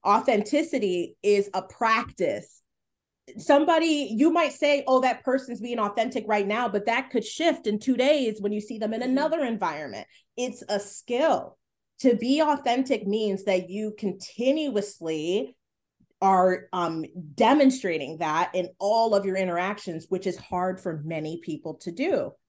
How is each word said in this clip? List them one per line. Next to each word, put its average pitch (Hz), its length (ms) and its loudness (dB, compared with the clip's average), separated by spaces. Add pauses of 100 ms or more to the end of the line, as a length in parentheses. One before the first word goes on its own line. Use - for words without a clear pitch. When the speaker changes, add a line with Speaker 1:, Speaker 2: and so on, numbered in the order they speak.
Speaker 1:
Authenticity 208 1160 0
is 202 320 4
a 185 80 -2
practice. - 960 -2 (800)
Somebody, 302 760 4
you 294 160 6
might 320 220 2
say, 285 340 2
"Oh, 262 140 6
that 254 220 0
person's 254 380 -2
being 240 180 -6
authentic 220 480 -2
right 208 180 2
now," 220 240 -2
but 202 160 -2
that 247 240 -2
could 247 160 -2
shift 320 400 0
in 214 140 0
two 254 180 0
days 254 420 2
when 202 120 -2
you 208 100 -2
see 220 160 -10
them 220 160 -4
in 226 80 -4
Speaker 2:
Mm-hmm. 254 100 -2
Speaker 1:
another 294 320 0
environment. 156 640 -4 (320)
It's 240 320 -6
a 208 100 0
skill. - 760 -2 (440)
To 240 140 6
be 262 240 0
authentic 262 680 0
means 202 380 -2
that 185 260 0
you 214 260 -6
continuously 208 1600 -2 (640)
are, 185 520 4
um, 165 320 -2 (300)
demonstrating 220 840 4
that 160 340 0
in 180 160 -2 (100)
all 220 360 2
of 196 100 2
your 190 100 -2
interactions, 185 760 -2
which 190 180 -2
is 180 100 -4
hard 185 420 -4
for 160 240 -6
many 160 400 -6
people 156 320 -8
to - 160 -8
do 247 400 -2 (180)